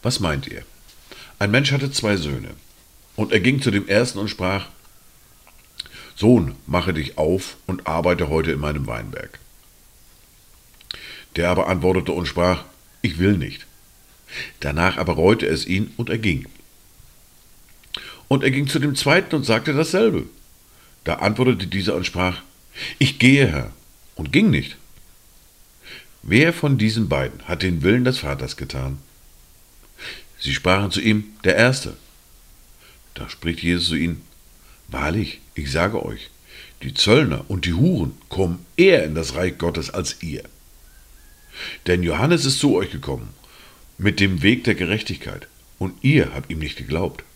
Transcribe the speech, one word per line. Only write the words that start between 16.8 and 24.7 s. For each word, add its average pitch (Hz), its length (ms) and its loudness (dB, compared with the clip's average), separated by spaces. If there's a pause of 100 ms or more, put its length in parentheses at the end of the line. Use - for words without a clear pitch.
Und 139 160 2
er 131 80 2
ging 139 160 -2
zu 160 100 -2
dem 139 160 0
zweiten 165 400 2
und 143 80 0
sagte 120 300 0
dasselbe. 165 520 2 (800)
Da 82 120 -2
antwortete 107 520 0
dieser 87 300 -2
und 90 100 -4
sprach: 90 360 -2 (580)
„Ich - 180 2
gehe, 131 300 6
Herr“, 65 240 -4 (420)
und 147 160 -6
ging 196 200 4
nicht. - 260 -2 (1500)